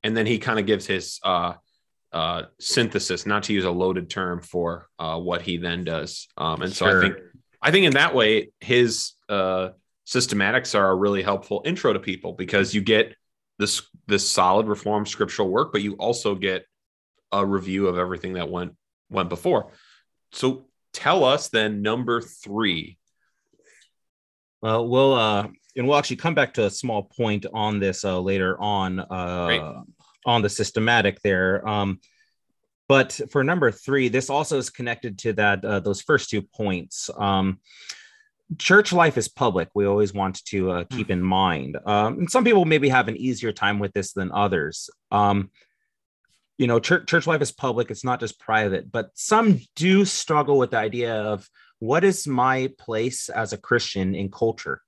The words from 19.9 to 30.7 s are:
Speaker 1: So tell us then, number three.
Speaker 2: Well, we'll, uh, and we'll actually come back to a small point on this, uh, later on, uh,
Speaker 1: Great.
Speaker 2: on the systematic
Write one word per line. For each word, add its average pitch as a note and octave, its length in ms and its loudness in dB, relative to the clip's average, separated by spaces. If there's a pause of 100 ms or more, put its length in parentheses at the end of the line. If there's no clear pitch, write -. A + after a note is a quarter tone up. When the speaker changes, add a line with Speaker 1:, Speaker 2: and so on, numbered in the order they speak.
Speaker 1:
So C3 340 -4 (260)
tell D#3+ 320 2
us C3+ 240 2
then, G#2+ 340 -2
number A#2 380 -2
three. F#2+ 800 -6 (1600)
Speaker 2:
Well, A2+ 260 0
we'll, C3+ 260 4
uh, G#2+ 340 0 (280)
and B2+ 120 0
we'll C#3+ 100 4
actually C3+ 180 -2
come E3 180 -2
back C#3 200 0
to A2 120 2
a F#2+ 40 0
small G#2+ 320 -6
point G#2 500 -2
on G#2+ 280 -2
this, F#2+ 240 -2
uh, F#2 160 -2
later F#2+ 400 0
on, F#2+ 400 -2
uh, F2+ 460 -6
Speaker 1:
Great. E2 160 0 (640)
Speaker 2:
on A#2 180 2
the G2+ 60 0
systematic A2 760 0